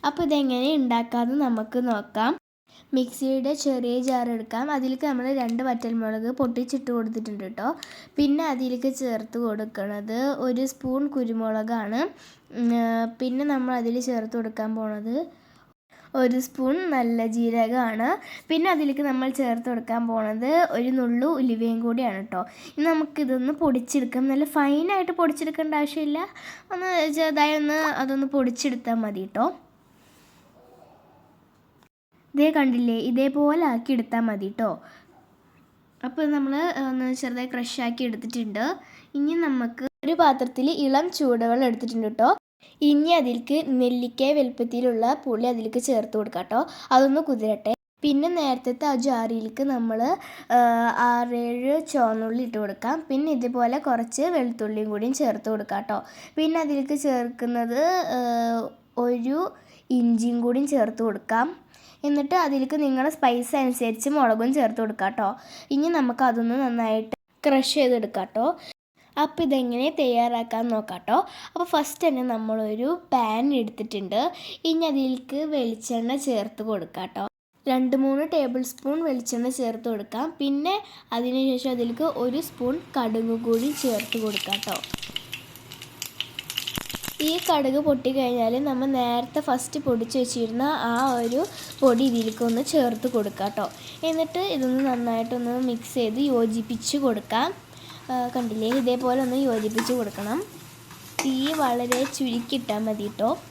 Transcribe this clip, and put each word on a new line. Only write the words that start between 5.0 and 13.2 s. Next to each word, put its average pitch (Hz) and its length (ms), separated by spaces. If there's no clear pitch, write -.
നമ്മൾ 254 180
രണ്ട് 233 260
വറ്റൽമുളക് 226 600
പൊട്ടിച്ചിട്ട് 247 540
കൊടുത്തിട്ടുണ്ട് 220 500
കേട്ടോ. 214 240
പിന്നെ 294 340
അതിലേക്ക് 254 400
ചേർത്ത് 226 440
കൊടുക്കണത് 214 760
ഒരു 254 180
സ്പൂൺ 262 300
കുരുമുളകാണ്. 226 840
ഉം, 233 100